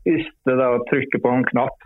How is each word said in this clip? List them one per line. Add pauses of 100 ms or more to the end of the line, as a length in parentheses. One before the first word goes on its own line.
yste,
det
er
å
trykke
på
en
knapp, (120)